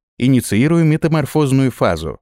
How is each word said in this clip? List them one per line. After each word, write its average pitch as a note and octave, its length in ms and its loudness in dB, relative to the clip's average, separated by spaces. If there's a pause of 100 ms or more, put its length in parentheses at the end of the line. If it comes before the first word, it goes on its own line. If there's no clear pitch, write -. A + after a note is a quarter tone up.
(180)
Инициирую C3 680 0
метаморфозную D3+ 840 0
фазу. E2 520 -4